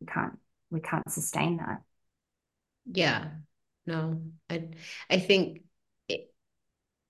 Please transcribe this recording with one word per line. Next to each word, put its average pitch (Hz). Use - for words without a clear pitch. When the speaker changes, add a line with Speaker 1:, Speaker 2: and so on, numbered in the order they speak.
Speaker 1:
We -
can't, -
we 165
can't -
sustain 165
that. -
Speaker 2:
Yeah, 156
no, 160
I, 165
I 185
think 190
it, -